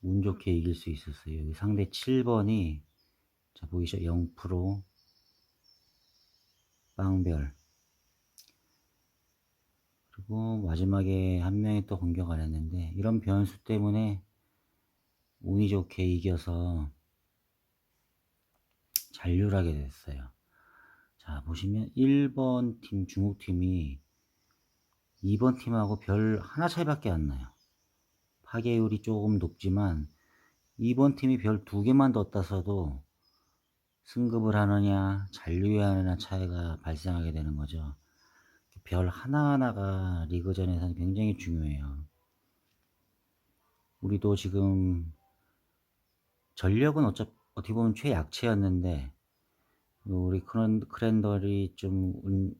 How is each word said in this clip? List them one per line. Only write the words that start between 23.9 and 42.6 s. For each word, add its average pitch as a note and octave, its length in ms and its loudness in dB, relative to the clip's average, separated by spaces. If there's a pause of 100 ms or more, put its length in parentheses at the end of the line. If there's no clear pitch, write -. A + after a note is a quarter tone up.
이 G2 160 2
번 B2+ 160 4
팀하고 G#2+ 440 -2
별 G#2+ 440 2
하나 D#3+ 240 -4
차이밖에 D3+ 420 -2
안 D#2+ 160 0
나요. C2 220 -6 (1000)
파괴율이 A2+ 540 0
조금 G#2+ 360 2
높지만 F2+ 680 0 (680)
이 A#2 180 0
번 C#3 220 4
팀이 C3 220 2
별 G#2 260 0
두 G2+ 160 -2
개만 C3 320 6
더 G#2+ 160 2
땄어도 F#2 760 -2 (1000)
승급을 A2+ 520 2
하느냐, G2+ 760 4
잔류해야 G2+ 580 0
하느냐 F#2+ 280 2
차이가 F2 640 -4
발생하게 E2 520 -4
되는 D2+ 240 -4
거죠. D2 380 -6 (880)
별 F2+ 240 2
하나하나가 G2+ 1200 0
리그전에서는 F2+ 680 0
굉장히 F#2+ 420 0
중요해요. D2 680 -4 (1900)